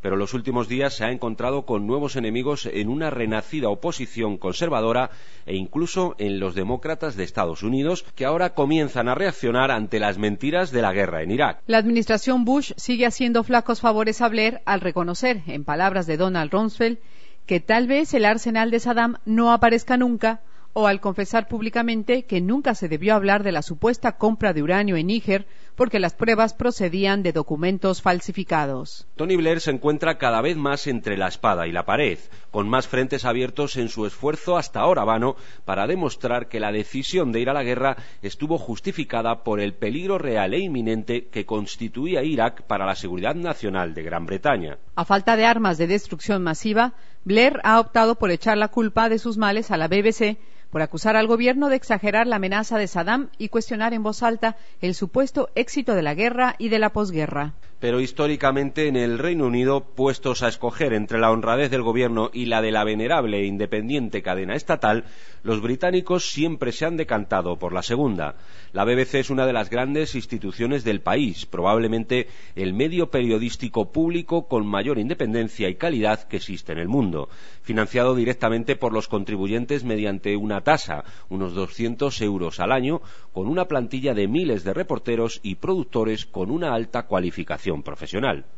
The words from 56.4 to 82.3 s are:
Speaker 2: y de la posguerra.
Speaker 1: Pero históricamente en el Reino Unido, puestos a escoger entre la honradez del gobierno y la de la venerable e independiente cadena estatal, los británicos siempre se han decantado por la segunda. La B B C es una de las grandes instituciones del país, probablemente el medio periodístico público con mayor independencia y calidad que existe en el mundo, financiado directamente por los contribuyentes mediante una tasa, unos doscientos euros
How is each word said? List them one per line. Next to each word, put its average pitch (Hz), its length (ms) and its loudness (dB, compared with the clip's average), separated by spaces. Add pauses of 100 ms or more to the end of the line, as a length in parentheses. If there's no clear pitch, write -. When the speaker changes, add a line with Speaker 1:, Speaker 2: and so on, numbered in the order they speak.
Speaker 2:
y 226 100 -2
de 220 120 2
la 214 120 2
posguerra. 151 640 -2 (240)
Speaker 1:
Pero 120 220 2
históricamente 143 880 2
en 131 80 0
el 120 220 2
Reino 156 280 0
Unido, 127 380 2
puestos 131 580 0
a 120 60 2
escoger 120 460 -2
entre 107 240 0
la 113 120 6
honradez 117 400 2
del 127 120 0
gobierno 117 500 2
y 120 140 -4
la 113 140 2
de 110 120 0
la 107 100 2
venerable 110 580 0
e 101 60 0
independiente 107 760 -2
cadena 95 320 -2
estatal, 113 500 0 (380)
los 110 180 0
británicos 175 720 0
siempre 147 420 -2
se 156 140 -4
han 170 100 -2
decantado 98 600 0
por 87 160 -4
la 90 80 -2
segunda. 110 540 0 (360)
La 98 120 4
B 120 120 4
B 131 80 4
C 135 160 0
es 131 100 -2
una 131 160 2
de 127 60 2
las 104 180 0
grandes 139 440 -2
instituciones 117 680 -4
del 104 200 0
país, 110 440 0
probablemente 113 800 2 (280)
el 95 160 -2
medio 160 380 0
periodístico 117 800 0
público 165 560 0
con 107 180 0
mayor 104 320 0
independencia 113 720 -2
y 92 80 -2
calidad 110 500 0
que 101 120 -4
existe 90 340 -8
en 78 60 -4
el 85 100 -4
mundo, 92 400 0 (340)
financiado 120 520 2
directamente 117 640 0
por 113 160 -2
los 110 140 -2
contribuyentes 104 800 -2
mediante 104 520 -2
una 104 260 -2
tasa, 95 420 0 (240)
unos 95 240 -4
doscientos 117 680 -4
euros 95 380 -2